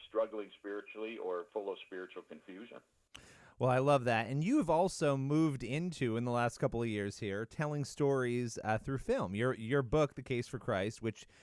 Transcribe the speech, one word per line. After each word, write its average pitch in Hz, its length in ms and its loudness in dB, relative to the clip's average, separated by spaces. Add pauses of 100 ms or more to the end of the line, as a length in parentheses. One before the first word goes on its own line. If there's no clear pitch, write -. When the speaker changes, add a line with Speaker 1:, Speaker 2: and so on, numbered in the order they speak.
Speaker 1:
struggling 110 400 -4 (120)
spiritually 107 640 -8
or 90 300 -4
full 101 180 -4
of 87 140 -6
spiritual 92 420 -12
confusion. 95 500 -16 (840)
Speaker 2:
Well, 123 100 4
I 127 80 4
love 135 280 4
that. 113 220 4
And 139 160 -2
you've 208 280 2
also 160 440 2
moved 139 480 2
into, 135 540 0
in 120 80 0
the 123 60 0
last 120 260 2
couple 117 240 0
of 117 60 0
years 104 320 -2
here, 104 260 -4
telling 147 400 -2
stories, 123 800 0
uh, 110 160 2
through 135 180 -4
film. 131 380 0
Your, 120 180 2
your 123 300 0
book, 151 320 2
The 135 80 -10
Case 120 240 -2
for 127 100 -10
Christ, 107 460 -2
which, - 240 -4 (160)